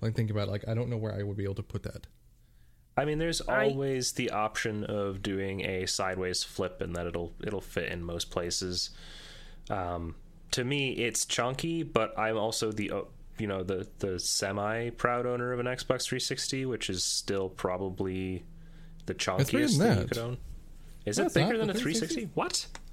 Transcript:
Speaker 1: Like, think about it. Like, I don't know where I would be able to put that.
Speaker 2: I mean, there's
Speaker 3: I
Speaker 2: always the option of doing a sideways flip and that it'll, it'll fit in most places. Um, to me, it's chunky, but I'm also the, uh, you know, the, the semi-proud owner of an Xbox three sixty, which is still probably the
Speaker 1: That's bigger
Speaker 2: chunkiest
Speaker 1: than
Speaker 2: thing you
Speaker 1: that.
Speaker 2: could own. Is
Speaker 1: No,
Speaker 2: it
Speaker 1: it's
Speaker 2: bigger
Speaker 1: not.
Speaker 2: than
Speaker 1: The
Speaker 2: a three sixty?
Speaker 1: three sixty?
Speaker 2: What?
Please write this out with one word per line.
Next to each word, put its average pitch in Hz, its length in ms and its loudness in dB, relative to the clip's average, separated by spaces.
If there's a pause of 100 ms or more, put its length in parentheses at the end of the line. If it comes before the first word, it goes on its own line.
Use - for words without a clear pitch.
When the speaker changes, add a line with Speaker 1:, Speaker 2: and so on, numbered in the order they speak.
Speaker 1:
Like, 110 160 0
think 113 120 2
about 101 200 2
it. - 20 -2
Like, 104 160 -2
I 113 80 0
don't 123 160 0
know 117 60 0
where 107 180 -2
I 98 80 -2
would 101 140 -2
be 98 80 -2
able 98 100 0
to 101 80 -4
put - 220 -6
that. - 240 -10 (880)
Speaker 2:
I 135 80 4
mean, 151 140 0
there's 165 240 0
Speaker 3:
I - 240 4
Speaker 2:
always 135 480 2
the 123 160 0
option 107 520 0
of 101 400 0
doing 98 420 0
a 95 220 0
sideways 92 560 0
flip - 380 -4
and 87 160 -2
that 85 100 -2
it'll, 85 260 -4 (120)
it'll 101 160 -2
fit - 320 -2
in 87 100 -4
most 85 300 -4
places. 87 580 0 (800)
Um, 87 460 -2 (340)
to 127 140 0
me, 135 300 0
it's 113 300 2
chunky, 151 600 0
but - 340 2
I'm 110 180 4
also 110 360 2
the, 107 180 -2
uh, 101 100 0 (380)
you 110 80 0
know, 95 160 0
the, 92 240 -2 (140)
the 95 180 0
semi-proud 117 1080 2
owner 123 260 0
of 123 80 0
an 120 60 0
Xbox 127 420 0
three 131 100 0
sixty, 131 480 0
which 113 240 0
is 90 140 0
still 98 460 0
probably 92 920 0 (600)
the - 100 -2
Speaker 1:
That's 185 380 2
bigger 294 140 6
Speaker 2:
chunkiest 202 120 6
Speaker 1:
than 202 100 8
Speaker 2:
thing - 20 -
you - 40 8
Speaker 1:
that. - 140 4
Speaker 2:
could - 100 0
own. 120 200 -2 (640)
Is 208 140 0
Speaker 1:
No, - 40 6
Speaker 2:
it 359 40 6
Speaker 1:
it's - 80 2
Speaker 2:
bigger 185 180 6
Speaker 1:
not. 226 60 2
Speaker 2:
than 220 100 2
Speaker 1:
The 190 60 2
Speaker 2:
a - 20 0
three 247 180 2
sixty? 220 200 2
Speaker 1:
three 247 80 -2
sixty? 175 120 -4
Speaker 2:
What? - 320 0 (260)